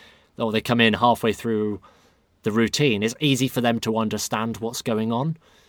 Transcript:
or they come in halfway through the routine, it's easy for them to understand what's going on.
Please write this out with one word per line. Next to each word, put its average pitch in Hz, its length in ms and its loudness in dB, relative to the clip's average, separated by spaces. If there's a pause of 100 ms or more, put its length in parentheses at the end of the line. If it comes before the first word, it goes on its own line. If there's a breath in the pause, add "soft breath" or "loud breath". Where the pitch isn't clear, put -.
(360 loud breath)
or 113 140 -2
they 110 100 0
come 120 200 2
in 113 140 6
halfway 113 380 2
through 107 480 -4 (640 soft breath)
the 110 80 -2
routine, 110 540 2
it's 113 160 -2
easy 135 260 2
for 127 140 -4
them 117 200 0
to 110 180 -2
understand 110 580 -4
what's 110 260 -8
going 110 300 -2
on. 143 240 -2 (320 soft breath)